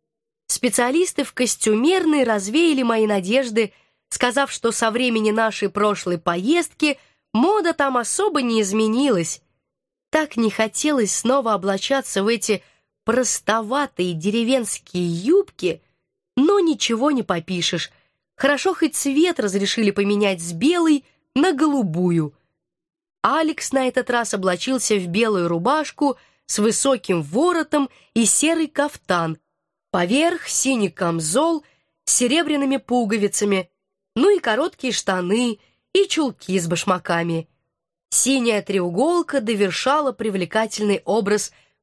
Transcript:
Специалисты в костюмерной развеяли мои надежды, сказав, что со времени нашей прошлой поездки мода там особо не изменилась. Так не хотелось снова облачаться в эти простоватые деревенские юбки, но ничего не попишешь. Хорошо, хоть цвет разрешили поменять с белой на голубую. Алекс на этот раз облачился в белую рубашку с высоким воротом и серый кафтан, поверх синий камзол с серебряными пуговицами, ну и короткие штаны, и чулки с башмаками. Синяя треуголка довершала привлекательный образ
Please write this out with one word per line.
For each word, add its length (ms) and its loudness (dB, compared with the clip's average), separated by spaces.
Специалисты 800 0
в 100 -14
костюмерной 920 2
развеяли 580 2
мои 240 2
надежды, 680 0
сказав, 420 0
что 220 -4
со 180 0
времени 400 0
нашей 380 0
прошлой 500 -2
поездки 800 -2
мода 400 2
там 220 0
особо 460 -2
не 200 0
изменилась. 800 0
Так 260 -2
не 140 2
хотелось 640 -2
снова 380 0
облачаться 680 -2
в 60 0
эти 340 -2
простоватые 1080 -2
деревенские 920 -2
юбки, 760 -2
но 240 4
ничего 500 0
не 120 0
попишешь. 680 -4
Хорошо, 380 0
хоть 200 -2
цвет 460 0
разрешили 500 0
поменять 500 0
с 120 -10
белой 520 2
на 180 4
голубую. 840 0
Алекс 500 0
на 160 2
этот 220 -2
раз 240 -2
облачился 640 0
в 100 -2
белую 420 0
рубашку 680 0
с 120 -6
высоким 640 0
воротом 680 0
и 100 2
серый 440 0
кафтан, 680 -2
поверх 560 0
синий 440 -2
камзол 760 -2
с 80 0
серебряными 640 0
пуговицами, 920 0
ну 200 4
и 40 2
короткие 540 -2
штаны, 640 -2
и 160 4
чулки 500 -2
с 100 -4
башмаками. 800 -2
Синяя 520 2
треуголка 800 0
довершала 720 0
привлекательный 920 -2
образ 480 0